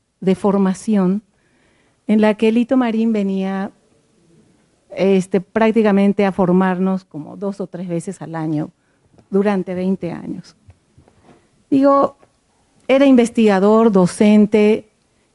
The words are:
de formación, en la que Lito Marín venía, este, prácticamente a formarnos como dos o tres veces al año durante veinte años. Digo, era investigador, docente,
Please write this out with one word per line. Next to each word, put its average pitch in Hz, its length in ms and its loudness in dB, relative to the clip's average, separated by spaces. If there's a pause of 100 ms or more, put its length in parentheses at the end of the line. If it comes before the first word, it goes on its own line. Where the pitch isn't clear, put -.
(200)
de 190 140 0
formación, 196 880 -2 (840)
en 208 140 2
la 214 140 2
que 220 180 0
Lito 240 240 0
Marín 226 360 -2
venía, 196 580 -4 (1200)
este, 190 500 0
prácticamente 208 880 0
a 185 60 -2
formarnos 185 720 0
como 170 340 -16
dos 196 220 -10
o 185 60 -10
tres 180 220 -14
veces 170 320 -8
al 160 140 -14
año 156 360 -6 (600)
durante 196 440 -2
veinte 185 380 -4
años. - 440 -14 (1120)
Digo, 277 480 0 (680)
era 269 200 2
investigador, 226 840 4
docente, 208 960 2 (460)